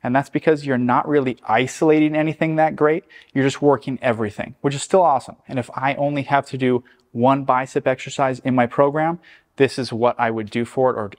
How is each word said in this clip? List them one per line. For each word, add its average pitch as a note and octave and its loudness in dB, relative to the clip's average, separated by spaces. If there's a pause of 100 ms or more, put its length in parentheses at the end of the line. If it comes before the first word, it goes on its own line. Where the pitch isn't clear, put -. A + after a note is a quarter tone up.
And B2 -2
that's C#3 0
because D3+ 0
you're C3+ 0
not B2 0
really C3+ 0 (120)
isolating D3+ 2
anything D#3 -2
that D#3 0
great. D#3 0 (280)
You're C3+ 0
just C3+ 0
working C#3 2
everything, A2 -4
which C#3 -2
is C#3 -8
still F#3+ 2
awesome. C#3+ 0 (120)
And C3+ -6
if A#2 -6
I C3+ -2
only C#3+ -4
have C#3 0
to C3+ -10
do B2+ 0 (260)
one C3 2
bicep C3+ -2
exercise C3 -4
in B2+ -2
my B2 4
program, D#3 0 (380)
this C#3 2
is A#2+ -6
what A#2+ 0
I A#2 0
would A2 -6
do A#2+ -4
for B2+ 0
it, A2+ -4
or G#2 -6